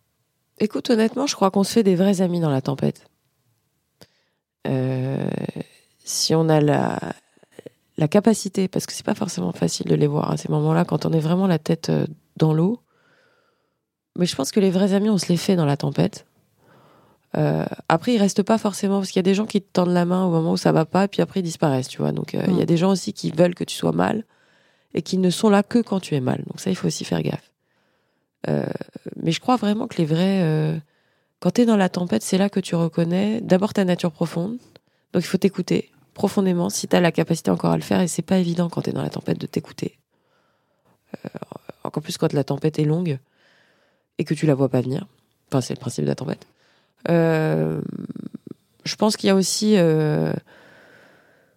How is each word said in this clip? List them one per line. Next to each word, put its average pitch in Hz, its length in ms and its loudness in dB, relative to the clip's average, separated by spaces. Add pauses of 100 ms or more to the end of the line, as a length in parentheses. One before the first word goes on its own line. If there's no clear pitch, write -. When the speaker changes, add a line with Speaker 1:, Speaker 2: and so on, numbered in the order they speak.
(600)
Speaker 1:
écoute, 269 300 -2
honnêtement, 226 380 2
je - 80 -4
crois 190 140 2
qu'on 196 140 2
se - 80 -2
fait 233 120 4
des 190 120 4
vrais 190 260 2
amis 175 200 0
dans 156 100 2
la 131 100 0
tempête. 147 460 -2 (1600)
Euh, 131 600 -2 (760)
si - 320 0
on 160 140 4
a 156 100 6
la, 139 400 2 (960)
la 156 120 2
capacité, 202 580 2
parce - 180 -4
que - 80 -16
c'est - 120 -12
pas 214 100 -2
forcément 175 380 -6
facile - 340 -4
de 160 80 4
les 151 120 2
voir 147 240 -2
à 156 60 -2
ces 151 120 -8
moments-là, 156 340 2
quand 160 220 -2
on 160 80 0
est 165 60 2
vraiment 180 280 2
la 165 120 2
tête, 165 300 -2
euh, 151 160 2 (300)
dans 156 180 2
l'eau. 180 280 0 (1400)
Mais 180 80 2
je - 100 -6
pense - 160 -4
que 220 80 2
les 190 120 4
vrais 185 220 2
amis, 202 160 2
on 208 80 2
se - 100 -2
les 175 100 2
fait 190 180 2
dans 165 100 2
la 143 120 2
tempête. - 480 -2 (1120)
Euh, 156 280 0 (220)
après, 170 280 2
ils - 20 2
restent 196 260 2
pas 220 140 2
forcément, 196 400 -2
parce 196 140 -4
qu'il 190 80 0
y - 0 -
a 185 40 0
des 190 120 4
gens 214 100 -2
qui 202 160 -2
te - 100 -20
tendent 180 220 2
la 175 120 4
main 185 200 0
au 180 60 2
moment 165 220 2
où 185 40 0
ça 165 160 2
va 156 120 4
pas, 190 200 0
et - 20 -6
puis - 140 -2
après, 170 180 -2
ils 185 40 -4
disparaissent, 143 440 -2
tu - 120 -14
vois. 147 120 0
Donc, - 240 -6
euh, - 120 -2
il 185 100 2
y - 20 0
a - 40 2
Speaker 2:
Mm. - 20 2
Speaker 1:
des 170 120 2
gens 190 140 2
aussi 196 220 -4
qui 165 180 -6
veulent 175 240 2
que - 80 -8
tu - 120 -8
sois 165 180 -2
mal, 202 320 0 (680)
et 175 80 -2
qui - 160 -4
ne 185 120 2
sont 214 200 2
là 202 140 6
que - 160 2
quand 196 220 -2
tu - 140 -4
es 135 60 0
mal. 131 260 -2
Donc - 120 -14
ça, - 120 -4
il - 40 0
faut - 120 -4
aussi - 180 -4
faire - 160 -2
gaffe. - 300 -6 (1000)
Euh, 73 160 0 (560)
mais 165 100 0
je - 80 -4
crois 254 180 0
vraiment 214 300 -2
que - 100 -8
les 170 80 2
vrais, 180 380 0
euh, 156 340 0 (600)
quand 180 120 0
t'es 247 140 4
dans 226 120 4
la 185 120 4
tempête, 180 340 -2
c'est - 140 0
là 196 120 2
que - 120 -2
tu - 140 -6
reconnais 175 680 0
d'abord 185 320 2
ta 202 120 0
nature 175 260 0
profonde. 175 460 -4 (560)
Donc 180 100 2
il - 40 -8
faut 185 100 0
t'écouter - 540 0 (220)
profondément, 190 580 0
si - 160 -6
t'as 180 140 4
la 165 100 4
capacité 165 400 0
encore 170 200 2
à 165 40 4
le 156 80 -2
faire, 196 160 0
et 180 80 0
c'est 170 160 -4
pas 190 160 0
évident 170 300 0
quand 151 140 -6
t'es - 100 -2
dans 143 100 -4
la 151 60 -4
tempête - 280 -4
de 156 80 -8
t'écouter. - 540 -8 (1300)
Euh, - 40 -12 (540)
encore - 180 -4
plus - 160 -10
quand 156 160 0
la 143 100 0
tempête 147 360 -2
est 151 60 2
longue 156 340 -2 (960)
et - 60 -2
que - 100 -2
tu 151 140 0
la 143 80 4
vois 131 140 2
pas - 120 2
venir. 127 240 -4 (440)
Enfin, 135 120 0
c'est 135 140 -6
le - 40 -20
principe 147 260 -6
de 143 40 0
la 139 60 0
tempête. - 320 -8 (600)
Euh, 160 720 0 (1040)
je - 120 -8
pense 214 220 0
qu'il 208 100 -2
y - 20 4
a 190 60 6
aussi, 208 420 2
euh, 156 560 2 (1200)